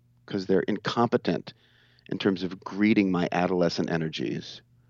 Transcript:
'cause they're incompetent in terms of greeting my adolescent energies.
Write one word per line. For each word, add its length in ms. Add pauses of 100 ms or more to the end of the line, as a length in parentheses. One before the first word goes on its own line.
(240)
'cause 220
they're 140
incompetent 920 (560)
in 100
terms 240
of 160
greeting 540
my 180
adolescent 580
energies. 720 (300)